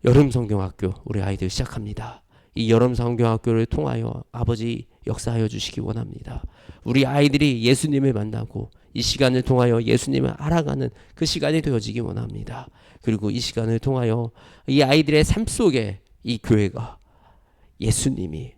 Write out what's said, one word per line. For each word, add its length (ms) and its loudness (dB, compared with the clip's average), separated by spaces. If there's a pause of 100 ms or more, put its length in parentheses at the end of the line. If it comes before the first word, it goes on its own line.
여름 260 6
성경학교 640 -2 (100)
우리 180 -4
아이들 280 -2
시작합니다. 720 -8 (320)
이 160 2
여름 240 6
성경학교를 720 2
통하여, 680 -4
아버지, 560 -4 (180)
역사하여 420 -2
주시기 340 -8
원합니다. 640 -10 (400)
우리 220 2
아이들이 580 2
예수님을 500 2
만나고 580 -6 (220)
이 80 -6
시간을 420 2
통하여 380 4
예수님을 560 0
알아가는 520 -2 (260)
그 100 -2
시간이 360 0
되어지기 380 -2
원합니다. 680 -8 (340)
그리고 280 -2
이 100 -4
시간을 400 -2
통하여 520 -2 (360)
이 140 4
아이들의 420 4
삶 240 0
속에 540 0 (220)
이 140 -4
교회가 600 0 (840)
예수님이 800 -2